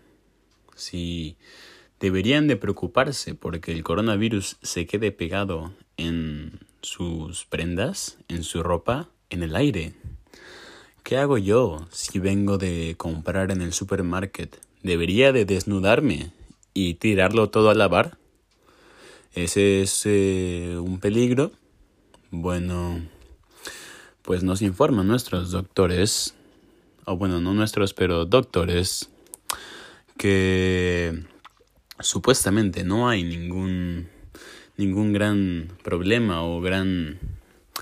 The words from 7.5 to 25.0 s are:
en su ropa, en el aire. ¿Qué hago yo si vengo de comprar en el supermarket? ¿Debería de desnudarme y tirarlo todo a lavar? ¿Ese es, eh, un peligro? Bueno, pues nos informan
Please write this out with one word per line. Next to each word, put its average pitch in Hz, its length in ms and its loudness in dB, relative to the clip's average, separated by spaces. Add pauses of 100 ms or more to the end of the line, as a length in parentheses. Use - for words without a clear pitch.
en 85 160 -6
su 85 180 -6
ropa, 87 460 -2 (200)
en 87 140 -6
el 80 140 -2
aire. 98 380 0 (1080)
¿Qué - 140 -2
hago 139 200 4
yo 98 540 2
si - 300 -6
vengo 98 380 2
de 85 380 -2
comprar 87 540 -4
en 92 100 -2
el 85 120 -4
supermarket? 95 880 -4 (240)
¿Debería 92 480 2
de 117 120 4
desnudarme 98 840 0 (440)
y 90 200 0
tirarlo 101 560 2
todo 107 200 6
a 104 40 8
lavar? 101 440 4 (1160)
¿Ese 98 480 4
es, - 220 -2
eh, 92 760 2
un 92 200 -4
peligro? 123 500 2 (800)
Bueno, 87 720 -4 (1200)
pues 92 220 0
nos 92 180 0
informan 101 460 2